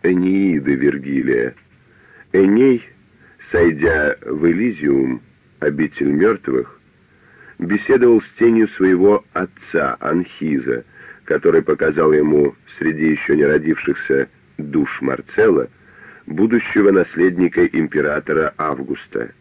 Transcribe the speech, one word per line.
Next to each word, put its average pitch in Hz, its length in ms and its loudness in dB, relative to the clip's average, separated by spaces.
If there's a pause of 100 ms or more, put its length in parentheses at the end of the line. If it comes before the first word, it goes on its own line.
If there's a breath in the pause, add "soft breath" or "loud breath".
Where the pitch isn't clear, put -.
Энеиды 90 720 0
Вергилия. 65 760 -2 (800 soft breath)
Эней, 117 500 4 (680 soft breath)
сойдя 80 640 0 (100)
в 76 240 0
Элизиум, 73 720 -2 (380)
обитель 71 520 -2
мертвых, 76 680 -2 (800 soft breath)
беседовал 113 640 2
с - 180 -20
тенью 113 300 4
своего 95 540 2 (100)
отца 80 680 -4
Анхиза, 69 840 -4 (400 loud breath)
который 82 360 2
показал 78 520 0
ему 76 420 2 (240)
среди 78 320 -2
еще 73 240 -2
не 73 100 2
родившихся 76 840 -2 (300)
душ 73 320 -4 (120)
Марцелла 67 680 0 (580 loud breath)
будущего 104 680 0
наследника 87 760 2
императора 76 920 -4
Августа. 65 840 -8